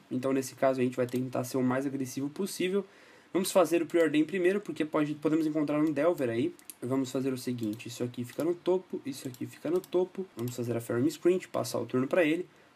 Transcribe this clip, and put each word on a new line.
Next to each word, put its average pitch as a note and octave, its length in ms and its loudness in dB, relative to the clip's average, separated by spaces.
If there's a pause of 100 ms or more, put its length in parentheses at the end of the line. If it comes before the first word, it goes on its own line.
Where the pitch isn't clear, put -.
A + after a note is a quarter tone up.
então B2+ 220 0
nesse C3+ 240 0
caso C3 240 2
a B2 60 2
gente B2+ 100 -2
vai B2 100 0
tentar B2+ 380 -2
ser B2 140 -4
o C3 40 2
mais B2+ 240 0
agressivo C3+ 440 -4
possível. F#3+ 560 -2 (480)
Vamos F#3 180 0
fazer E3+ 300 6
o D#3+ 40 0
Preordain D#3 380 4
primeiro, F#3+ 380 2
porque D#3+ 240 -4
pode, D3+ 300 0
podemos D#3 300 2
encontrar D3+ 360 0
um D#3 100 4
Delver D3 380 2
aí. A#2+ 260 0 (260)
Vamos C3 300 0
fazer C3 220 0
o B2+ 40 -4
seguinte, A#2 520 -4
isso B2 160 -6
aqui B2 180 -6
fica B2 180 -8
no E3+ 140 0
topo, F#3 500 -2
isso - 220 -8
aqui B2 180 -8
fica - 240 -8
no F3+ 120 2
topo. F#3 440 -2 (120)
Vamos A#2+ 180 -4
fazer A#2 220 -2
a - 20 0
Fairy A#2+ 240 0
Miscreant, F3 440 2
passar A#2+ 340 -4
o A#2+ 40 -4
turno B2+ 220 0
pra F3+ 160 4
ele. E3 240 2 (280)